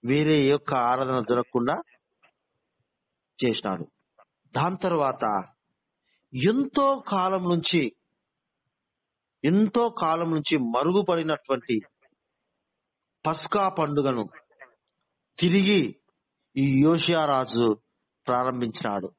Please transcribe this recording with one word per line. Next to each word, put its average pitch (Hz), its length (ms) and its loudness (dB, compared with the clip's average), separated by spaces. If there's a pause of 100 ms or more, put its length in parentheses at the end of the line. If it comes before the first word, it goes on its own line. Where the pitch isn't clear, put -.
వేరే 151 320 2
యొక్క 139 380 2
ఆరాధన 127 540 0
జరగకుండా 123 540 0 (1600)
చేసినాడు. 101 400 -2 (720)
దాని 170 200 -2
తర్వాత 151 480 -2 (1200)
ఎంతో 269 600 0
కాలం 190 400 0
నుంచి, 170 440 0 (1500)
ఎంతో 208 440 2
కాలం 170 420 -2
నుంచి 156 280 -2
మరుగుపడినటువంటి 147 1200 -2 (1500)
పస్కా 185 420 0
పండుగను 143 600 -2 (1120)
తిరిగి 185 580 2 (600)
ఈ 135 260 4
యోషియా 160 440 2
రాజు 120 520 2 (480)
ప్రారంభించినాడు. 120 920 -2